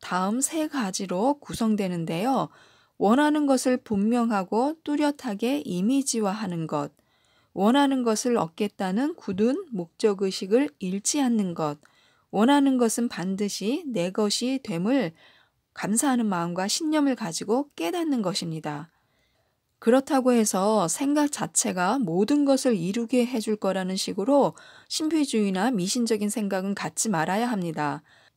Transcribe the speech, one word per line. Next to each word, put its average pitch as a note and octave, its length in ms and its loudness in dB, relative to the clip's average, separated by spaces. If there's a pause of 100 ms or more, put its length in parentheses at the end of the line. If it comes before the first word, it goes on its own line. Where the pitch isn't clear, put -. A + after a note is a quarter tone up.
다음 F#3+ 380 -2
세 D#4 280 -2
가지로 G3+ 720 -2
구성되는데요. F#3 1120 -2 (480)
원하는 D4 480 4
것을 C4 320 2
분명하고 A3+ 1080 0
뚜렷하게 C#4+ 800 -2
이미지화하는 G3+ 1000 -2
것, D3 240 -4 (640)
원하는 C4 500 2
것을 A#3 340 0
얻겠다는 G3+ 800 -2
굳은 A#3+ 560 -2
목적의식을 G3 960 0 (100)
잃지 G3+ 420 -2
않는 G#3+ 320 2
것, D3+ 240 -2 (520)
원하는 C4+ 480 4
것은 A#3+ 300 0
반드시 G3+ 800 -4
내 F#3 240 -2
것이 A#3 520 0
됨을 G3 500 0 (600)
감사하는 A#3 520 0
마음과 F3 420 -2
신념을 D4+ 480 0
가지고 A3+ 640 -4
깨닫는 E4 440 -2
것입니다. D#3+ 680 -6 (880)
그렇다고 C4 540 4
해서 G#3 560 2
생각 C#4+ 420 0
자체가 F#3+ 680 -2
모든 G#3+ 440 2
것을 C4+ 320 2
이루게 A3+ 500 0
해줄 A3+ 300 -2
거라는 F#3+ 400 -2
식으로 G#3 600 2 (340)
신비주의나 B3 840 0
미신적인 G#3 580 0
생각은 G3 460 -4
갖지 - 320 -6
말아야 F#3 420 0
합니다. D#3 540 -4 (340)